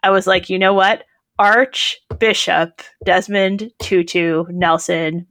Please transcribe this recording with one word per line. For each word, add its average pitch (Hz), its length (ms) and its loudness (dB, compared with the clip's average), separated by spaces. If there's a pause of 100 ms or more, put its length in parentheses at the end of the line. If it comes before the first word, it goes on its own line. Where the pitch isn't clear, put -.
I 196 80 2
was 190 160 0
like, 185 220 0
"You 185 100 -2
know 190 140 4
what? 196 320 0 (320)
Archbishop 208 1400 0 (240)
Desmond 196 760 0
Tutu 170 720 -2
Nelson 170 800 -2